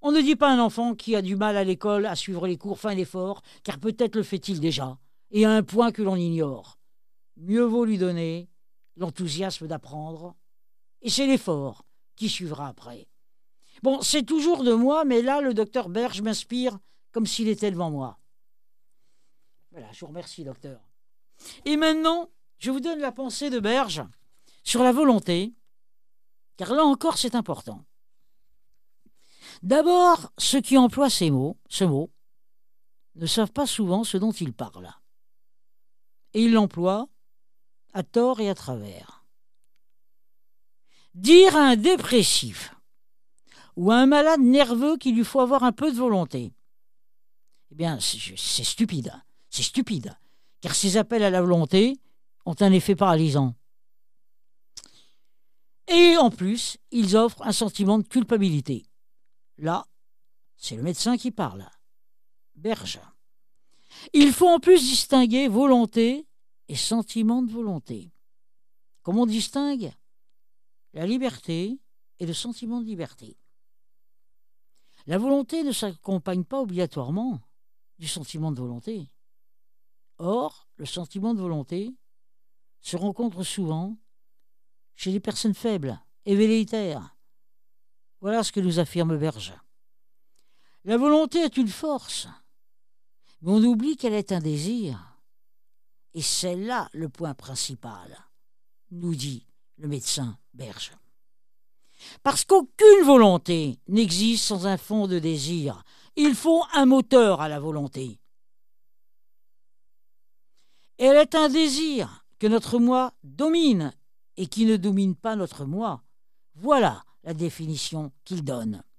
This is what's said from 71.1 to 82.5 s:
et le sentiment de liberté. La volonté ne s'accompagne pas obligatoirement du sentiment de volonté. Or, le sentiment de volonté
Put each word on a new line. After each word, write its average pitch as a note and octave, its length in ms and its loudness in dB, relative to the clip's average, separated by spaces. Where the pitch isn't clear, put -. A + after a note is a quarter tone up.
et F3 80 -8
le E3 60 -6
sentiment A#3 480 -8
de A3+ 40 -8
liberté. E3+ 520 -12
La D#3+ 100 -2
volonté C#4 460 0
ne C#4+ 80 -2
s'accompagne F#3 720 -4
pas C4+ 180 -6
obligatoirement F3+ 800 -4
du E3 100 -14
sentiment D#3 440 -8
de B2+ 80 -8
volonté. B2+ 480 -10
Or, A3 560 -6
le D3+ 100 -14
sentiment F#3+ 480 -6
de G#3 80 -4
volonté F3 540 -6